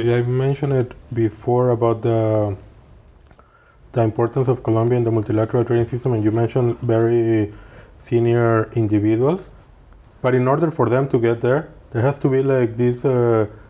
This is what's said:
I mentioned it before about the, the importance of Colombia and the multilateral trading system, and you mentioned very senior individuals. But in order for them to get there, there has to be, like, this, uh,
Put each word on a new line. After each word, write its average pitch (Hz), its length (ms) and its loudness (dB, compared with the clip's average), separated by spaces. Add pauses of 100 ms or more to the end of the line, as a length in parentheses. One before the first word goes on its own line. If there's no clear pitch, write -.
(200)
I - 20 0
mentioned 135 520 -2
it 127 180 -2 (220)
before 123 580 0
about 117 300 0
the, 110 540 0 (1400)
the 120 100 0
importance 117 460 0
of 127 160 0
Colombia 113 340 0
and 120 80 0
the 113 60 0
multilateral 110 540 0
trading 117 220 0
system, 123 260 -4
and 107 100 0
you 104 80 2
mentioned 117 480 0
very 113 760 0 (460)
senior 117 760 2
individuals. 113 760 0 (720)
But 127 140 0
in 127 120 0
order 151 240 0
for 123 180 0
them 135 200 0
to 127 100 0
get 117 220 0
there, 139 280 -2 (220)
there 113 100 -4
has 139 180 0
to 143 100 0
be, 135 120 0
like, 127 360 0
this, 123 260 0
uh, 120 440 2 (220)